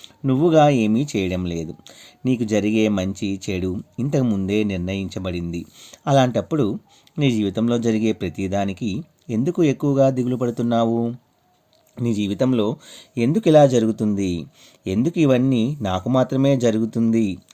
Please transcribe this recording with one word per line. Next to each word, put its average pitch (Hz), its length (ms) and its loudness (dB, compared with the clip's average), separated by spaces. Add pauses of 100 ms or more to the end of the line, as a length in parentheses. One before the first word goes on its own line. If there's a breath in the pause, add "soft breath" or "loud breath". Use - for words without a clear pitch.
(260 loud breath)
నువ్వుగా 147 420 4
ఏమీ 117 380 2 (100)
చేయడం 92 280 -2
లేదు. 82 300 -6 (520 loud breath)
నీకు 123 180 0
జరిగే 107 440 2
మంచి 98 520 -4 (100)
చెడు 92 320 -4 (160)
ఇంతకుముందే 110 680 0
నిర్ణయించబడింది. 90 1040 -6 (400 loud breath)
అలాంటప్పుడు 127 720 0 (400 soft breath)
నీ 143 120 2
జీవితంలో 110 480 0
జరిగే 110 340 0
ప్రతిదానికి 98 920 -4 (280)
ఎందుకు 143 320 -2
ఎక్కువగా 135 480 2
దిగులు 127 260 -2
పడుతున్నావు? 117 760 0 (880)
నీ 117 140 0
జీవితంలో 104 600 0 (420 loud breath)
ఎందుకు 151 300 0
ఇలా 151 180 8
జరుగుతుంది, 107 800 0 (400 soft breath)
ఎందుకు 120 320 -2
ఇవన్నీ 131 600 2
నాకు 92 280 -2
మాత్రమే 131 480 2
జరుగుతుంది 113 840 0 (140)